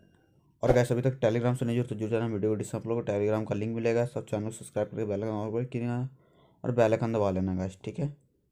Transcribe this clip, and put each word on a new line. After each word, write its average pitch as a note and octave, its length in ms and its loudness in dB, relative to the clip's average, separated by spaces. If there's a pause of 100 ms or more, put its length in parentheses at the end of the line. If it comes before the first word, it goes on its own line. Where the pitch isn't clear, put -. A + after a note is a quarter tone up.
(640)
और A#2+ 100 4
गाइस, B2 200 6
अभी A#2+ 100 2
तक C3 180 0
Telegram A#2+ 380 2
से B2 60 -2
नहीं A#2 120 2
जुड़े A#2+ 120 0
तो A2 60 -6
जुड़ G#2+ 160 -4
जाना, A2+ 160 2
वीडियो G#2+ 240 0
को G#2+ 60 2
डिस्क्रिप्शन A2 220 -6
आप A2 100 -6
लोगों A#2 140 -2
को G#2+ 100 -2
Telegram G#2+ 360 2
का G#2+ 60 -2
लिंक A2 220 -2
मिलेगा, A#2 300 2
सब A2+ 200 -8
चैनल G#2+ 240 -4
सब्सक्राइब G#2 400 -4
करके A2 140 -4
बेल G2+ 200 -2
आइकन A2 240 -4
दबा A2+ 120 -2
के B2+ 60 -2
क्लिक B2 160 -6
करना A#2+ 260 -2 (560)
और B2 80 -2
बेल A2+ 200 4
आइकन A2+ 200 2
दबा G#2 180 2
लेना, F#2+ 240 0
गाइस, F#2 300 -4
ठीक - 140 -8
है। D3 180 -4 (360)